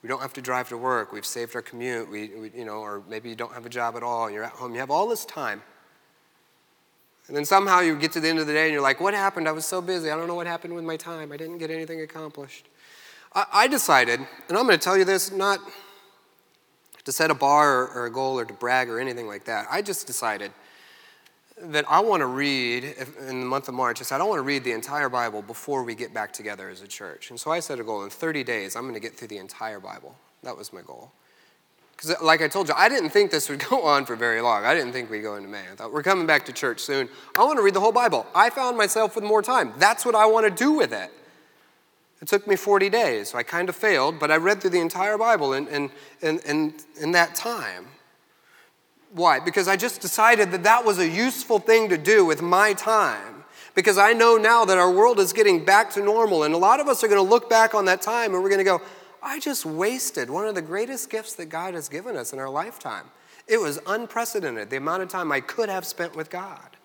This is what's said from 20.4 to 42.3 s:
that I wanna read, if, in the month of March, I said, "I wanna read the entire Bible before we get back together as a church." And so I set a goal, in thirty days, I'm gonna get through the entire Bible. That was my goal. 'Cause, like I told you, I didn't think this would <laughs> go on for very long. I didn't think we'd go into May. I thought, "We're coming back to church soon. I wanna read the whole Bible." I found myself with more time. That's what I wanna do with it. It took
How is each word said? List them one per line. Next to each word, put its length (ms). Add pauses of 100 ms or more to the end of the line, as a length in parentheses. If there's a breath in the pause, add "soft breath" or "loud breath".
that 260
I 120
wanna 260
read, 580
if, 340
in 220
the 60
month 220
of 60
March, 260
I 40
said, 160
"I 40
wanna 180
read 220
the 80
entire 360
Bible 340
before 400
we 120
get 200
back 180
together 360
as 120
a 80
church." 420
And 80
so 120
I 100
set 180
a 60
goal, 180
in 80
thirty 320
days, 340
I'm 100
gonna 140
get 160
through 120
the 100
entire 420
Bible. 360 (260)
That 140
was 160
my 100
goal. 300 (840 soft breath)
'Cause, 260
like 180
I 80
told 200
you, 80
I 120
didn't 220
think 200
this 200
would 140
<laughs> 40
go 140
on 240
for 100
very 240
long. 240
I 100
didn't 180
think 180
we'd 100
go 160
into 140
May. 200
I 60
thought, 160
"We're 100
coming 240
back 200
to 60
church 280
soon. 300 (280 loud breath)
I 60
wanna 180
read 120
the 60
whole 120
Bible." 420
I 140
found 300
myself 360
with 100
more 180
time. 340
That's 300
what 80
I 100
wanna 260
do 220
with 200
it. 200 (1080 soft breath)
It 60
took 180